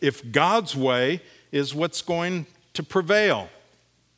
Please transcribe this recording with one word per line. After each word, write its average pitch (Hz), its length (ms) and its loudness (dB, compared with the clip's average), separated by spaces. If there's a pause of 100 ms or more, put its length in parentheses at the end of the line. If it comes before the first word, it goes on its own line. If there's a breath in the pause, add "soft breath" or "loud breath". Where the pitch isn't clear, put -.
if 127 300 -2
God's 165 420 2
way 131 460 0 (320 loud breath)
is 143 220 -2
what's 160 280 -4
going 170 440 -2 (260)
to 170 100 -6
prevail, 180 680 2 (680)